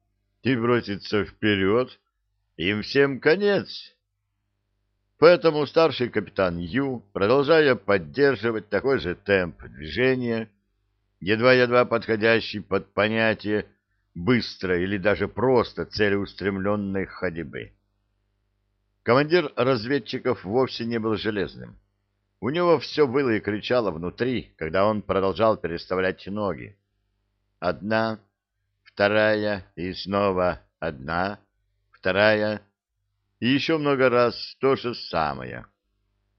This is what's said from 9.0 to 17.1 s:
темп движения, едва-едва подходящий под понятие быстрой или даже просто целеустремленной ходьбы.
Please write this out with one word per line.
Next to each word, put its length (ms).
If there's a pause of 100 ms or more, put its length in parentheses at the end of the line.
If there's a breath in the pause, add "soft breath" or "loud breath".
темп 480
движения, 880 (680)
едва-едва 680
подходящий 760
под 320
понятие 760 (480)
быстрой 680
или 160
даже 280
просто 600
целеустремленной 1200
ходьбы. 680 (1300)